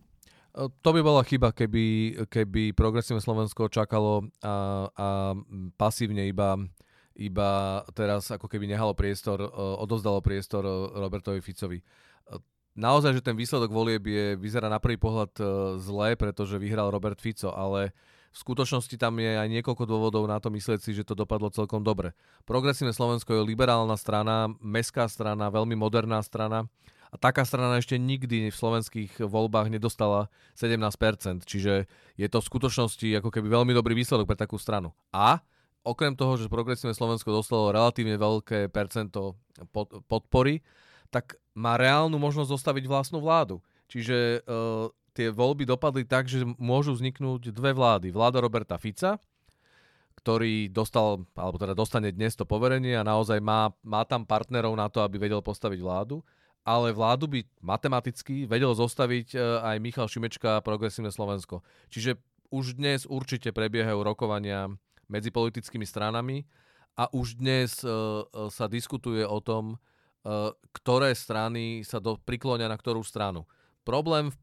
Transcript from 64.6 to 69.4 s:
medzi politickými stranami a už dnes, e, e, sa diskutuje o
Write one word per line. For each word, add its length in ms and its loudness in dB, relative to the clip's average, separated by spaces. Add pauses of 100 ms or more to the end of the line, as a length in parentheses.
medzi 180 -6
politickými 560 -4
stranami 640 -4 (500)
a 160 -2
už 240 -4
dnes, 460 0
e, 80 -4
e, 20 -2 (560)
sa 220 -4
diskutuje 560 -2
o 160 -4